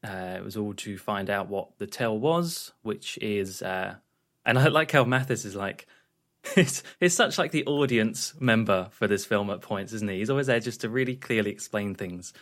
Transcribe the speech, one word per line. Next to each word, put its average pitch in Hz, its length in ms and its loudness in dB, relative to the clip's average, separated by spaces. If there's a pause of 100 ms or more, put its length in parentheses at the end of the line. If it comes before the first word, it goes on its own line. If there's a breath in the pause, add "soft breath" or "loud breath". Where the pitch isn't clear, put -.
Uh, 92 340 -6
it 92 60 -8
was 101 120 -10
all 104 200 -4
to 101 240 -10
find 101 320 -2
out 98 180 0
what - 300 -6
the - 80 -6
tell 113 300 -2
was, 165 540 0 (120)
which - 340 -6
is, 101 460 -4
uh, 95 320 -4 (500)
and 117 140 6
I 139 80 8
like 156 240 4
how 139 120 8
Mathis 127 420 0
is 101 100 -10
like, 98 320 -6 (300 soft breath)
<laughs> - 380 -8
it's, - 280 4 (180 loud breath)
it's 175 140 4
such, - 240 2
like, 156 120 0
the 156 140 0
audience 120 720 0
member 110 520 4
for - 160 -2
this 101 180 0
film 101 240 0
at 90 120 -6
points, 98 320 -6
isn't 107 140 -4
he? 95 120 -4
He's 110 100 -2
always 135 160 2
there 120 140 2
just 113 220 -6
to 117 80 -4
really 127 260 -2
clearly 110 340 0
explain 101 460 -6
things. 90 460 -10